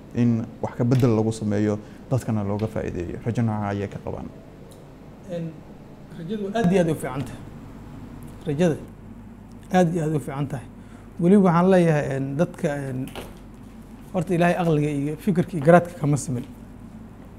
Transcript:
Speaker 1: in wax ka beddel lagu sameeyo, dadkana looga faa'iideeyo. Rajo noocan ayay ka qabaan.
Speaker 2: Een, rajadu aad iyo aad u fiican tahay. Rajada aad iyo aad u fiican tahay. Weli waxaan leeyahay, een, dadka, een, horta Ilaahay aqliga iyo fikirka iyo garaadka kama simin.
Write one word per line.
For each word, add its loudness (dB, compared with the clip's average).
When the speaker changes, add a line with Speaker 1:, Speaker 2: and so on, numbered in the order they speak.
Speaker 1:
in 2
wax -6
ka 0
beddel 4
lagu 2
sameeyo, 0
dadkana -2
looga -2
faa'iideeyo. -6
Rajo -2
noocan 0
ayay -4
ka -10
qabaan. -8
Speaker 2:
Een, -6
rajadu -6
aad 4
iyo 6
aad 4
u 0
fiican -6
tahay. -10
Rajada 2
aad 6
iyo 0
aad 0
u 2
fiican -4
tahay. -8
Weli 8
waxaan 8
leeyahay, 6
een, -2
dadka, 0
een, -6
horta 0
Ilaahay 4
aqliga 2
iyo -2
fikirka 0
iyo -2
garaadka 6
kama 2
simin. -4